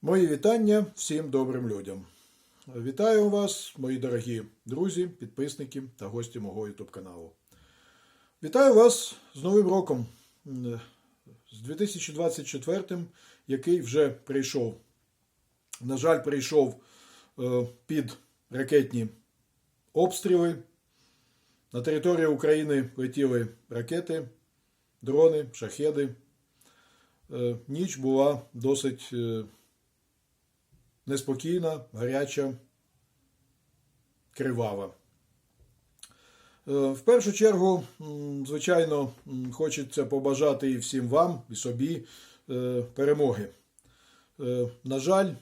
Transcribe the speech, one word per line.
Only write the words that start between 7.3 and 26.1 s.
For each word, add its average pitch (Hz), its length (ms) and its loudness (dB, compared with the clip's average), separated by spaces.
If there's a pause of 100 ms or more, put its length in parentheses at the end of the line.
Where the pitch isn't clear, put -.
Вітаю 247 320 8
вас 240 420 8 (180)
з 135 80 -14
Новим 190 260 6
роком, 180 380 0 (1500)
з 110 80 -20
дві 127 140 -10
тисячі 185 380 -4
двадцять 156 340 -2
четвертим, 175 600 -4 (400)
який 147 340 0
вже 139 280 2
прийшов. 131 720 -4 (1000)
На 127 160 -6
жаль, 156 260 2
прийшов, 139 580 0 (580)
е, 123 280 0 (200)
під 143 300 -4 (340)
ракетні 127 580 2 (840)
обстріли. 170 640 2 (1160)
На 123 100 -4
територію 156 520 2
України 151 640 2
летіли 127 520 0 (200)
ракети, 160 600 -6 (720)
дрони, 151 500 4
шахеди. 143 640 -4 (1160)